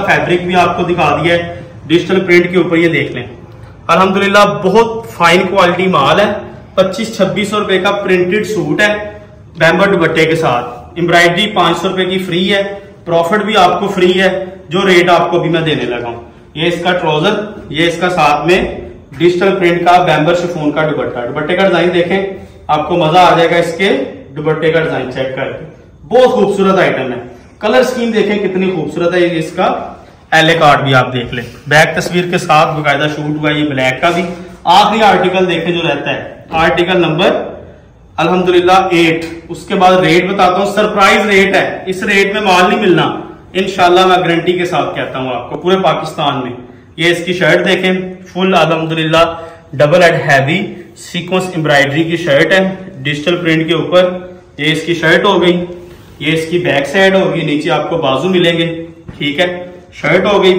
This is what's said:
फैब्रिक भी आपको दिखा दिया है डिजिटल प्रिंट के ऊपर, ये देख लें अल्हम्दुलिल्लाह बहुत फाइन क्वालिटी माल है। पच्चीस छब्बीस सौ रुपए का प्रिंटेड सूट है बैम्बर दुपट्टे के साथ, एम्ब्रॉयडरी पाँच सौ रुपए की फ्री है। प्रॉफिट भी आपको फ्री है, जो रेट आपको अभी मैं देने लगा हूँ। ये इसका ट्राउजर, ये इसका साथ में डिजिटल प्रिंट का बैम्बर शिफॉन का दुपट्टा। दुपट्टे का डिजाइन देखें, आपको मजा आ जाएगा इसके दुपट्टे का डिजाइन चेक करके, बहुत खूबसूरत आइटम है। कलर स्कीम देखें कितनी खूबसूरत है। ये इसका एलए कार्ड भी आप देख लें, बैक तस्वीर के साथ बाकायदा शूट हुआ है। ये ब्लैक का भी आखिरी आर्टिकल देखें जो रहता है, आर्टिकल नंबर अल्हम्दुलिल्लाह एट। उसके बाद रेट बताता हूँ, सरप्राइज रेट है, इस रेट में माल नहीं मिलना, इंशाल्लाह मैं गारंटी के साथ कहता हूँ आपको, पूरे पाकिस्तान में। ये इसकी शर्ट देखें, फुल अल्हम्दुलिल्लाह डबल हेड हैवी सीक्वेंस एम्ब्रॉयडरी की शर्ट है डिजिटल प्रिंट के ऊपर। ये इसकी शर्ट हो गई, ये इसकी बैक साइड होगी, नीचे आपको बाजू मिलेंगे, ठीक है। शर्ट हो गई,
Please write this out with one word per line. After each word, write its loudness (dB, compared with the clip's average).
फैब्रिक 0
भी -2
आपको 0
दिखा 0
दिया 0
है -6
डिजिटल 2
प्रिंट 2
के 0
ऊपर, 2
ये 2
देख -2
लें -10
अल्हम्दुलिल्लाह 4
बहुत 2
फाइन 2
क्वालिटी 2
माल 2
है। 2
पच्चीस -2
छब्बीस -2
सौ -2
रुपए 0
का 0
प्रिंटेड 0
सूट -2
है 2
बैम्बर 4
दुपट्टे 2
के 2
साथ, -4
एम्ब्रॉयडरी 2
पाँच 0
सौ -4
रुपए -2
की -4
फ्री -2
है। 0
प्रॉफिट 0
भी -2
आपको 2
फ्री 2
है, 2
जो -2
रेट 4
आपको 2
अभी -2
मैं 0
देने -2
लगा -6
हूँ। -16
ये -2
इसका -2
ट्राउजर, -2
ये 0
इसका -2
साथ 0
में 0
डिजिटल 2
प्रिंट 0
का 4
बैम्बर 2
शिफॉन -2
का -2
दुपट्टा। -4
दुपट्टे -4
का 2
डिजाइन 2
देखें, -2
आपको 0
मजा 4
आ 6
जाएगा 2
इसके -2
दुपट्टे -2
का 2
डिजाइन -4
चेक -6
करके, -8
बहुत 4
खूबसूरत 2
आइटम -2
है। -10
कलर 2
स्कीम -4
देखें 0
कितनी -2
खूबसूरत -2
है। 2
ये 0
इसका -2
एलए 4
कार्ड 4
भी 0
आप 4
देख -6
लें, -6
बैक 2
तस्वीर -2
के 0
साथ 2
बाकायदा 0
शूट -6
हुआ -2
है। -2
ये 0
ब्लैक -2
का 2
भी -2
आखिरी 4
आर्टिकल 2
देखें -2
जो -4
रहता -4
है, -10
आर्टिकल 2
नंबर 0
अल्हम्दुलिल्लाह 2
एट। 2
उसके -8
बाद 4
रेट 2
बताता 0
हूँ, -2
सरप्राइज 2
रेट 2
है, -2
इस -6
रेट 0
में -2
माल 4
नहीं 0
मिलना, 2
इंशाल्लाह 2
मैं 4
गारंटी 0
के -2
साथ -4
कहता -6
हूँ -6
आपको, -8
पूरे 0
पाकिस्तान -2
में। -8
ये 2
इसकी -4
शर्ट 2
देखें, -2
फुल -2
अल्हम्दुलिल्लाह -2
डबल 4
हेड 6
हैवी 2
सीक्वेंस -4
एम्ब्रॉयडरी 2
की -2
शर्ट 2
है -2
डिजिटल -2
प्रिंट 0
के 0
ऊपर। -2
ये 0
इसकी -2
शर्ट 2
हो 2
गई, 2
ये -2
इसकी -2
बैक 0
साइड 2
होगी, 0
नीचे -2
आपको -2
बाजू -2
मिलेंगे, 2
ठीक -6
है। 2
शर्ट 0
हो 2
गई, 4